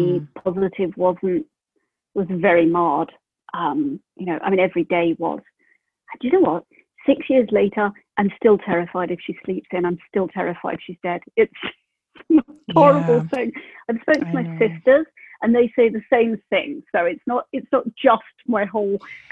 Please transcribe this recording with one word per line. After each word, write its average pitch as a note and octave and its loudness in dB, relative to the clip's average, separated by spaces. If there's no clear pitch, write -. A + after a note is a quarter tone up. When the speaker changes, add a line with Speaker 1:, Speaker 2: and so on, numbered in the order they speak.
Speaker 1:
Mm. D3 -12
Speaker 2:
positive F#3+ -4
wasn't, F3+ -2
was G3 -4
very F3 2
marred. E3 0
Um, D3 -4
you F#3 -10
know, E3 -4
I G3 -2
mean, F#3+ 2
every F3+ 0
day E3+ -2
was. D#3+ -6
And - -20
you B3 -4
know F#4+ 4
what? E3+ -4
Six - 2
years B3 4
later, G3+ 0
I'm G3+ 0
still G#3+ 4
terrified F3 -4
if F3 -8
she - -10
sleeps F#3+ -8
in. F3+ -2
I'm F3 -2
still F#3+ -2
terrified F3 -6
she's F3+ -14
dead. F3 -6
It's A3 2
<laughs> - -8
a D#4 6
horrible C#4+ 6
Speaker 1:
Yeah. - -6
Speaker 2:
thing. A#3+ -4
I've A#3 -4
spoken D4+ 0
to E3+ -8
Speaker 1:
I E3 -8
Speaker 2:
my - -2
Speaker 1:
know. E3 -8
Speaker 2:
sisters, B3 2
and A#3 2
they A#3+ 2
say A#3 4
the G#3 -8
same A3+ 2
thing. D#3+ -4
So F3 0
it's F3 -4
not, B3 -4
it's - -8
not - 0
just A#3 2
my G#3+ 0
whole G3+ -4